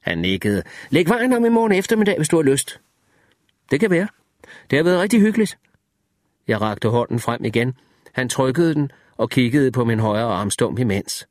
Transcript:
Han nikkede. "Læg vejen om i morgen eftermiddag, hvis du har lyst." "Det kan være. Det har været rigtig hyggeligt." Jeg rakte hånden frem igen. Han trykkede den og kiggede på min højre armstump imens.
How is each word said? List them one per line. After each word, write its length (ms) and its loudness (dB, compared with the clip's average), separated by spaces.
Han 160 -4
nikkede. 460 -2
"Læg 200 2
vejen 240 2
om 120 2
i 40 4
morgen 220 2
eftermiddag, 460 2
hvis 120 -2
du 60 2
har 80 2
lyst." 360 0
"Det 80 0
kan 100 0
være. 180 0
Det 80 2
har 60 2
været 160 2
rigtig 200 2
hyggeligt." 380 2
Jeg 140 0
rakte 280 -2
hånden 300 -2
frem 260 -6
igen. 280 0
Han 160 -4
trykkede 440 0
den 180 -2
og 120 -2
kiggede 420 2
på 140 -2
min 140 0
højre 340 0
armstump 460 -2
imens. 520 -4